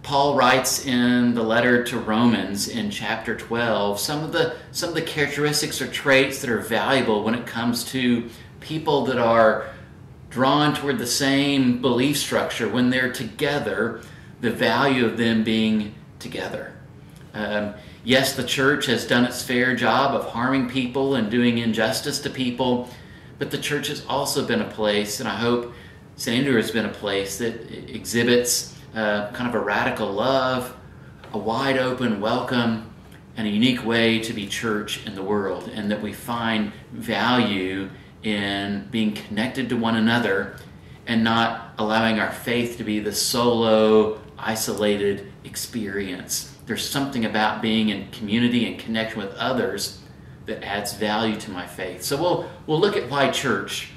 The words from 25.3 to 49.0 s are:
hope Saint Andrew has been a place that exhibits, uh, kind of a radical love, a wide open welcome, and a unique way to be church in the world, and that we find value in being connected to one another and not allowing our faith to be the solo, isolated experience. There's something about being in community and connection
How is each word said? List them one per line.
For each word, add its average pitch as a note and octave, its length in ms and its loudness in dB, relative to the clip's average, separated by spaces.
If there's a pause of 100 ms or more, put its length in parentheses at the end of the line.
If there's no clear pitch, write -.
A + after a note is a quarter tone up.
hope A#2+ 380 0 (420)
Saint A#2+ 220 0
Andrew C#3 180 4
has G#2+ 140 2
been G#2+ 160 0
a G2+ 80 -6
place G2 440 -4
that A2+ 320 -6 (240)
exhibits, A#2+ 800 2 (200)
uh, G#2 380 0
kind B2 140 -6
of A#2 80 -4
a G#2 60 2
radical A2 500 0
love, B2+ 640 0 (600)
a A2 40 -4
wide B2+ 380 0
open B2 460 0
welcome, A#2 680 0 (460)
and G#2+ 100 -4
a G#2 40 0
unique A#2+ 340 2
way A2+ 340 4
to A2+ 140 -4
be G2+ 160 -6
church G#2 580 -4
in G2+ 80 -10
the F#2+ 80 -8
world, F#2+ 460 -2
and G#2 220 -6
that G#2+ 100 -2
we G#2 100 -6
find A2+ 600 -2 (180)
value G2+ 1000 0 (320)
in G2+ 680 -2
being G#2+ 220 2
connected A#2 560 -4
to B2 80 0
one A2+ 180 0
another A2 600 2 (500)
and A2+ 160 2
not A2+ 540 2
allowing A2 420 2
our G2 140 0
faith A#2+ 460 -2
to A2+ 40 -8
be G#2+ 160 -2
the G#2 140 -2
solo, A2 1040 4 (200)
isolated G#2 920 0 (140)
experience. G2 1200 -6
There's - 240 -4
something C3+ 380 -2
about G#2+ 340 2
being A2 300 2
in G2 200 -6
community A#2 560 2
and F2 140 -8
connection A2 400 -4